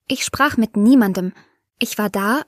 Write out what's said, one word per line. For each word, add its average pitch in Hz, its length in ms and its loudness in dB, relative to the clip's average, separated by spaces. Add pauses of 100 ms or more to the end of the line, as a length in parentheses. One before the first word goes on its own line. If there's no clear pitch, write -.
Ich 269 160 -6
sprach - 320 -2
mit 220 200 -2
niemandem. 202 580 2 (440)
Ich - 200 -6
war 208 100 -2
da, 208 400 -2